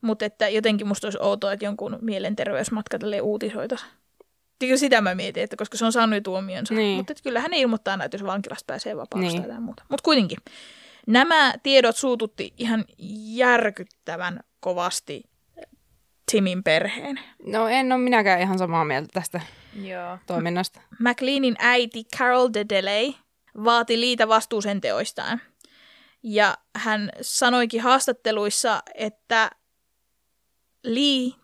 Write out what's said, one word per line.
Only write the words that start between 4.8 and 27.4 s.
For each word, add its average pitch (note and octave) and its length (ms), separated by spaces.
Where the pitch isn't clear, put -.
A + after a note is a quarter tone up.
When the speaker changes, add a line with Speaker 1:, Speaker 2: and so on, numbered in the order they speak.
Speaker 1:
mä F#3 140
mietin, G3 280
että G#3+ 120
koska - 220
se A3+ 80
on A3+ 60
saanut A3+ 240
jo G3+ 60
tuomionsa. F#3+ 520
Speaker 2:
Niin. G#3 240
Speaker 1:
Mutta G3 140
että - 120
kyllähän C4 280
ne F4 60
ilmoittaa A3+ 400
näitä, F#3 180
jos G3+ 80
vankilasta G3 440
pääsee D#3 300
vapaaksi F3+ 300
Speaker 2:
Niin. E3+ 140
Speaker 1:
tai - 80
jotain A3+ 140
muuta. - 260
Mut C#4 120
kuitenkin. C4 360
Nämä C#4 460
tiedot C4 340
suututti A3+ 600
ihan A3+ 280
järkyttävän G3 1040
kovasti F3+ 640
Timin F#3+ 320
perheen. A3+ 560
Speaker 2:
No A3 220
en B3+ 240
oo B3+ 60
minäkään A3 440
ihan F#3+ 160
samaa E3 280
mieltä D3 280
tästä F3 280
Speaker 3:
Joo. F3+ 420
Speaker 2:
toiminnasta. F3 560
Speaker 1:
McLeanin B3+ 600
äiti A#3+ 440
Carol B3 360
de G#3 160
Delay G3+ 420
vaati A#3 380
Leeta A#3+ 260
vastuuseen G#3+ 540
teoistaan. C3 600
Ja G#3 340
hän G#3+ 340
sanoikin A#3+ 600